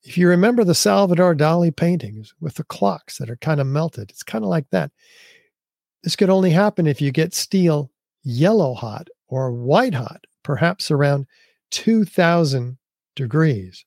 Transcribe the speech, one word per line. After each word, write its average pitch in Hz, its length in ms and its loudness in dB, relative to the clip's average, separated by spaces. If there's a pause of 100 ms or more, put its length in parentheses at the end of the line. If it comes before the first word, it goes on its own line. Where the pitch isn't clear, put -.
If - 140 -8
you 180 100 6
remember 208 360 4
the 175 120 4
Salvador 180 600 2
Dali 160 400 2
paintings 110 640 -4
with 156 160 -10
the - 80 -10
clocks - 540 -6
that 120 120 -10
are 120 60 -10
kinda 143 280 -2
melted, 139 480 -6
it's - 120 -20
kinda 214 240 -8
like 165 240 -2
that. 160 200 -2 (1120)
This 170 120 -6
could 185 140 2
only 185 220 4
happen 185 360 2
if 147 140 -2
you 139 100 0
get 156 220 -2
steel 160 580 0 (320)
yellow 143 520 2
hot 110 340 -12 (180)
or 131 240 -6
white 147 440 0
hot, - 300 -8 (180)
perhaps 156 480 -2
around 143 360 0 (440)
two 220 340 0
thousand 147 720 0 (380)
degrees. 127 720 -2